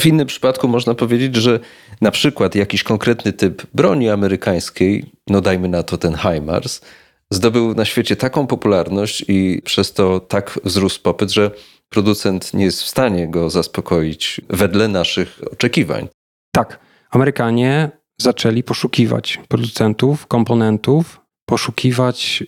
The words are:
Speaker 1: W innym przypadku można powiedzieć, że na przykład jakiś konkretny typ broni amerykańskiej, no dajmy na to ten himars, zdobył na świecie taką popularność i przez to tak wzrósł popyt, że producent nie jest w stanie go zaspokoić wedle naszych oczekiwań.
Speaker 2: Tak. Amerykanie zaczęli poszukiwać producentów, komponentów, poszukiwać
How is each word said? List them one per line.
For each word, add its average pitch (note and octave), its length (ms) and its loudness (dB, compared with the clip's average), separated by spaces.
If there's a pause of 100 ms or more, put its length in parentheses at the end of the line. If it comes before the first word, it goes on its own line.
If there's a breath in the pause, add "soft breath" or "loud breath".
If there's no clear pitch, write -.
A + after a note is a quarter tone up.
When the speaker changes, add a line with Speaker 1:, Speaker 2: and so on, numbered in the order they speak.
Speaker 1:
W D#3+ 60 4
innym D#3 200 4
przypadku B2+ 420 -2
można A#2+ 260 0
powiedzieć, A#2+ 420 0
że A2+ 240 2 (400 loud breath)
na G#2 100 2
przykład B2 440 0
jakiś G2+ 280 0
konkretny A2 500 0
typ - 420 -2
broni C#3+ 340 2
amerykańskiej, G2 1040 0 (140)
no G2 140 4
dajmy F#2 280 0
na F2 140 0
to E2+ 160 -4
ten D#2+ 180 0
himars, D#2+ 640 -2 (500 soft breath)
zdobył A2+ 440 2
na A2 100 0
świecie G#2+ 320 0
taką C3 300 -2
popularność G2+ 800 0
i F#2+ 360 2
przez - 280 -2
to F#2 280 2
tak - 440 -4
wzrósł F#2+ 380 0
popyt, G#2 280 0
że G2+ 200 2 (380 loud breath)
producent G2+ 640 0
nie G2 100 2
jest F2 180 0
w - 60 -8
stanie F#2 400 0
go E2+ 220 0
zaspokoić D#2+ 960 -2
wedle G2+ 400 0
naszych F2+ 520 -2 (120)
oczekiwań. A#2+ 560 -2 (440)
Speaker 2:
Tak. - 280 -2 (300 soft breath)
Amerykanie C3 800 2 (300)
zaczęli A#2+ 420 2
poszukiwać - 840 -2
producentów, A#2+ 800 0
komponentów, A#2 920 0 (240)
poszukiwać B2 1040 -2